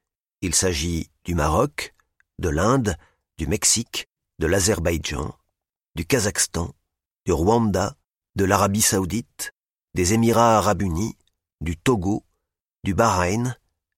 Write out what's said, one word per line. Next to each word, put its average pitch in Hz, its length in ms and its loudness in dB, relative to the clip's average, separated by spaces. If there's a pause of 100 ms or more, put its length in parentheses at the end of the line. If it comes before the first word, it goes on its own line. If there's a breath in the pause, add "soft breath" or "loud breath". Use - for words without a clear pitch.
(420)
Il 90 120 -4
s'agit 85 560 -2 (140)
du 85 100 -6
Maroc, 85 640 -2 (420)
de 90 120 -2
l'Inde, 101 460 0 (420 soft breath)
du 73 100 -6
Mexique, - 600 -2 (300)
de 80 80 -4
l'Azerbaïdjan, 87 880 -2 (640)
du 82 100 -6
Kazakhstan, 98 720 -2 (500)
du 92 60 0
Rwanda, 95 640 2 (400)
de 98 100 0
l'Arabie 101 380 2
Saoudite, - 720 -4 (420)
des 90 180 2
Émirats 113 440 4
Arabes 98 260 2
Unis, 95 340 -4 (420)
du 82 160 -6
Togo, 101 480 -2 (600)
du 95 100 -2
Bahreïn 107 640 0 (420)